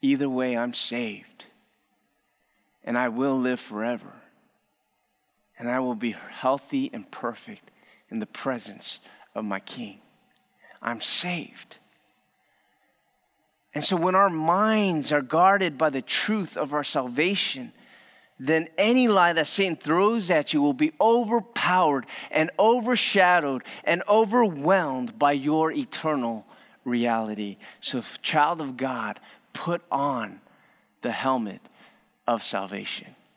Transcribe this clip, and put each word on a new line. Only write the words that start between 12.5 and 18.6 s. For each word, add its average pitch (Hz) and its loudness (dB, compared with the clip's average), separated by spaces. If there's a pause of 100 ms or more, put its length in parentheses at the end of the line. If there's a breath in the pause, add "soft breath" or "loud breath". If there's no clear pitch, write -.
And 147 -4
so 196 2
when 175 2
our 196 8
minds 180 2
are 147 4
guarded 175 4
by 151 4
the 135 -4
truth - -2
of 143 -4
our 147 0
salvation, 135 -2 (680 soft breath)
then 160 0 (100)